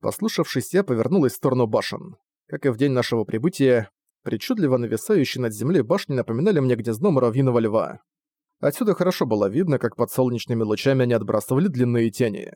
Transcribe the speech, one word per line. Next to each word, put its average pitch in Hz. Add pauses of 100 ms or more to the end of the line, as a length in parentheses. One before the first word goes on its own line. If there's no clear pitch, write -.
Послушавшись, 147
я 196
повернулась 131
в -
сторону 127
башен. - (320)
Как -
и -
в 120
день 139
нашего 120
прибытия, 123 (320)
причудливо 139
нависающие 123
над 117
землей 135
башни 151
напоминали 143
мне 127
гнездо 117
муравьиного 127
льва. 107 (600)
Отсюда 185
хорошо 180
было 107
видно, 143
как -
под 117
солнечными 120
лучами 127
они 123
отбрасывали 110
длинные 120
тени. -